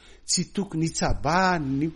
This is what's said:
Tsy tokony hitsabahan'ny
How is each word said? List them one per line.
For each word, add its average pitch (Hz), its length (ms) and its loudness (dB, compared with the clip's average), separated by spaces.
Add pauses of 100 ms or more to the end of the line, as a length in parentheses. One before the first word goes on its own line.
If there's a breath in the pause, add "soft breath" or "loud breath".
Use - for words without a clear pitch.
(260 soft breath)
Tsy - 260 -2
tokony 165 380 -2
hitsabahan'ny 156 1080 0